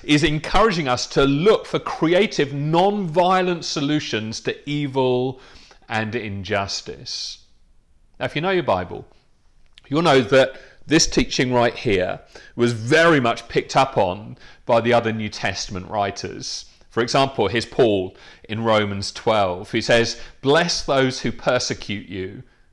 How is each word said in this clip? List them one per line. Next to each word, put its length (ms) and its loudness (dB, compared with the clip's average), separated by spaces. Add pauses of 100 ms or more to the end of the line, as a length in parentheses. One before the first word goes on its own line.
is 200 2
encouraging 640 0
us 200 -2
to 160 0
look 420 2
for 140 -4
creative, 760 0
non-violent 1120 0
solutions 760 -2
to 280 -6
evil 720 0 (480)
and 240 -2
injustice. 1300 -6 (800)
Now, 60 -4
if 100 -8
you 60 -2
know 100 -2
your 100 0
Bible, 460 -4 (800)
you'll 160 0
know 180 6
that 400 2 (240)
this 220 4
teaching 440 0
right 240 2
here 440 -2 (360)
was 180 2
very 460 4
much 280 0
picked 280 -4
up 220 2
on 400 -2 (300)
by 120 4
the 140 2
other 180 2
New 180 -4
Testament 600 -6
writers. 760 -6 (260)
For 100 0
example, 460 2
here's 180 -2
Paul 500 2 (320)
in 160 -6
Romans 480 0
twelve. 600 -2
He 100 0
says, 400 2 (200)
"Bless 420 2
those 380 0
who 100 -2
persecute 760 -4
you. 360 -10 (300)